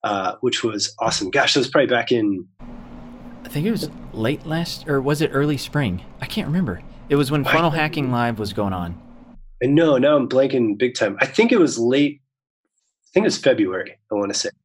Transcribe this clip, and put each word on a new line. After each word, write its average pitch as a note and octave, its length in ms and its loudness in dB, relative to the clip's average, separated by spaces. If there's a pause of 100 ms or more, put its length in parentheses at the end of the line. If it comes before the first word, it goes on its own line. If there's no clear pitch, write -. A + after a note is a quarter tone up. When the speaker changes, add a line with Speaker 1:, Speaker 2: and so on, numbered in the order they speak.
Speaker 1:
uh, G2 380 -2
which - 240 -2
was G#2+ 340 -2
awesome. A2 320 -2
Gosh, - 240 2
that C#3+ 60 4
was A#2+ 80 0
probably C#3 180 4
back A#2 240 0
in G#2 380 0 (920)
Speaker 2:
I - 100 -16
think D3 140 -2
it A3+ 60 2
was F3+ 180 -4 (220)
late A#2+ 340 -2
last, E3 420 -4
or C#3 120 2
was D3 200 0
it G#3 120 2
early D3 240 2
spring? A#2+ 480 -2 (160)
I - 60 -8
can't - 200 -4
remember. D3 360 -2 (260)
It C#3+ 80 4
was C#3+ 160 2
when C#3+ 120 2
Speaker 1:
I - 80 0
Speaker 2:
Funnel E3 180 4
Hacking D3+ 420 -2
Live A#2+ 260 0
was G2+ 140 -4
going G2+ 200 -2
on. E2+ 280 -6 (600)
Speaker 1:
I B2 60 0
know, D3 320 4
now C#3 160 4
I'm C3+ 140 2
blanking B2+ 500 2
big B2 160 0
time. G2+ 260 0
I - 60 2
think A3+ 240 2
it A#3+ 80 4
was C#3+ 180 4
late, C#3 460 0
I - 920 -20
think G3+ 120 4
it - 20 2
was - 120 0
February, G#2 600 0 (140)
I - 20 -6
wanna G2+ 200 -2
say. G2+ 160 -4 (140)